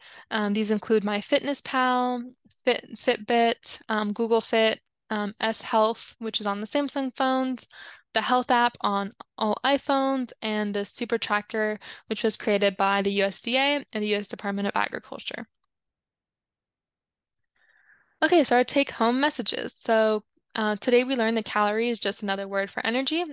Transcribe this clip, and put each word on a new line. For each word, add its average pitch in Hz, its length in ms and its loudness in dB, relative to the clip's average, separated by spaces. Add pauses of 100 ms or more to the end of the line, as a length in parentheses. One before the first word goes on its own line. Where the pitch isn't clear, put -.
(320)
Um, 208 220 0
these 214 180 0
include 214 320 2
MyFitnessPal, 247 1200 0 (400)
Fit-, - 320 0
Fitbit, 233 920 0
um, 214 240 -2
Google 226 280 2
Fit, 220 380 2 (300)
um, 208 300 -4
S 226 220 0
Health, 220 580 0
which 226 200 -4
is 208 80 -6
on 202 140 -2
the 220 60 -6
Samsung 277 480 -2
phones, 262 520 0 (460)
the 220 80 2
Health 247 300 2
app 240 300 2
on 202 300 0 (260)
all 214 280 0
iPhones, 269 680 0 (100)
and 214 320 -2
the 202 120 -2
Super 233 320 -4
Tracker, 214 640 -2 (280)
which - 160 -4
was 220 140 0
created 202 400 2
by 196 240 2
the 196 120 0
U 196 120 2
S 196 160 0
D 240 160 0
A 277 340 2
and 214 120 -4
the 214 60 0
U 208 80 2
S 202 100 -6
Department 202 400 -4
of 202 80 -2
Agriculture. - 720 -6 (2750)
Okay, 311 220 6
so 240 140 4
our 247 60 6
take-home 247 560 2
messages. - 560 0
So, 220 480 2 (300)
uh, 214 220 -2
today 240 300 4
we 269 100 -2
learned 226 220 0
that 220 80 -2
calorie 214 440 0
is 233 100 -2
just - 220 -4
another 196 260 -4
word 196 220 -2
for - 160 -6
energy, 269 480 -2